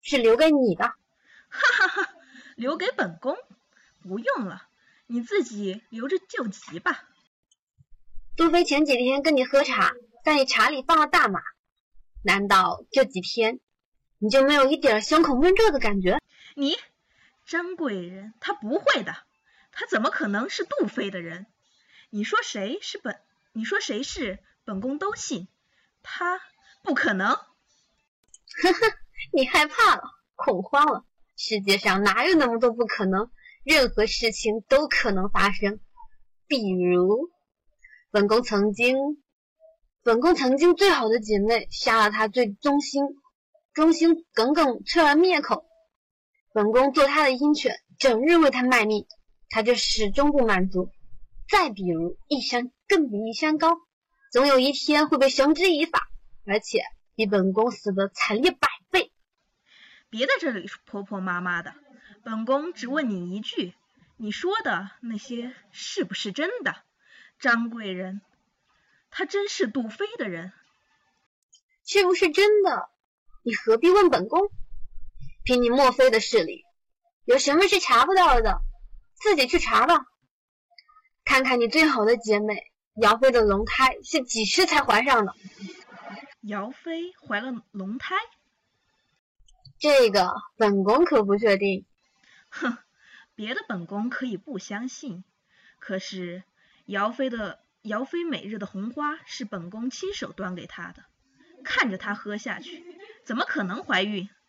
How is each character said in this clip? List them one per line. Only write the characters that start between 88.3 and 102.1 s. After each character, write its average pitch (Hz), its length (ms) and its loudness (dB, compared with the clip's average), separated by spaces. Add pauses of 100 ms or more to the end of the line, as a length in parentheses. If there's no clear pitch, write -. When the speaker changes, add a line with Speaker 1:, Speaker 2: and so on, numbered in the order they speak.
Speaker 1:
这 494 320 6
个 190 240 2 (220)
本 202 260 2
宫 240 220 4
可 247 200 4
不 202 140 2
确 208 180 4
定。 196 300 -2 (640)
Speaker 2:
哼， - 260 -6 (600)
别 214 180 -10
的 427 140 -10
本 180 180 -8
宫 214 240 -6
可 262 160 -8
以 214 100 -8
不 247 220 -12
相 214 300 -10
信， 185 360 -14 (540)
可 190 220 -8
是 185 420 -12 (420)
姚 202 280 -4
妃 262 180 -4
的， 220 300 -10 (220)
姚 220 220 -6
妃 339 200 -6
每 269 200 -8
日 208 140 -12
的 196 80 -10
红 202 240 -10
花 294 340 -8
是 - 200 -14
本 175 260 -12
宫 226 180 -8
亲 381 240 -10
手 - 200 -12
端 180 240 -10
给 - 100 -14
她 175 260 -16
的， - 120 -20 (580)
看 370 280 -2
着 185 60 -6
她 208 160 -8